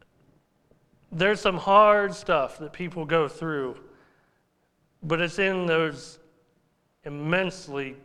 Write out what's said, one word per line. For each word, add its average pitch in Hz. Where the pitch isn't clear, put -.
There's 196
some 185
hard 202
stuff 151
that 151
people 175
go 151
through, 139
but 160
it's 170
in 190
those 160
immensely 147